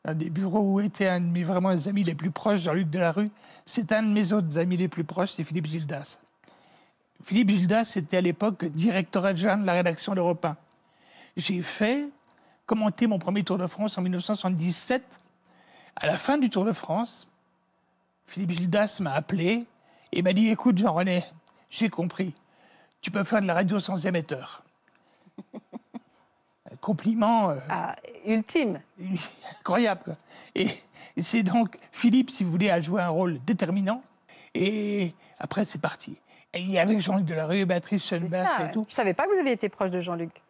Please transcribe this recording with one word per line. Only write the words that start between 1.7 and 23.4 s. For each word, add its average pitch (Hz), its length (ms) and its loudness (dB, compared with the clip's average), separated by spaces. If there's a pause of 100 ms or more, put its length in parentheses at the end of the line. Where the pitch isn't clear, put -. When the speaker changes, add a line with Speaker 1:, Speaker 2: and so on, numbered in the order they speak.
Speaker 1:
les 170 120 0
plus 156 160 -4
proches, 208 300 0
Jean-Luc 165 280 0
Delarue. 180 420 0 (360)
C'est 220 260 -2
un 214 100 2
de 220 60 2
mes 208 240 2
autres 165 240 2
amis 175 220 2
les 180 100 2
plus 165 160 -4
proches, 185 280 -2
c'est 165 120 -6
Philippe 156 220 -4
Gildas. 151 520 -8 (1040)
Philippe 202 280 4
Gildas 202 460 4
était 175 200 -2
à 185 60 4
l'époque 180 420 0
directeur 175 640 0
adjoint 196 320 2
de 202 80 0
la 180 80 2
rédaction 175 400 0
d'Europe 175 320 0
un. 151 100 -2 (800)
J'ai 180 240 -2
fait 247 480 0 (560)
commenter 220 420 0
mon 214 140 2
premier 190 240 0
Tour 180 140 -2
de 180 100 -2
France 208 280 -6
en 185 60 -2
mille 185 100 -2
neuf 180 120 -4
cent 214 100 -2
soixante-dix-sept. 185 840 -2 (760)
À - 120 -6
la 156 120 2
fin 269 180 2
du 262 140 4
Tour 190 140 2
de 220 80 2
France, - 560 -4 (960)
Philippe 180 280 -4
Gildas 185 480 0
m'a 160 120 -2
appelé 180 540 0 (460)
et - 100 0
m'a 185 100 4
dit : « 214 180 6
Écoute, 226 280 4
Jean-René, 180 460 2 (460)
j'ai 220 180 0
compris. 175 460 -4 (680)
Tu - 100 -8
peux 202 140 -2
faire 214 160 2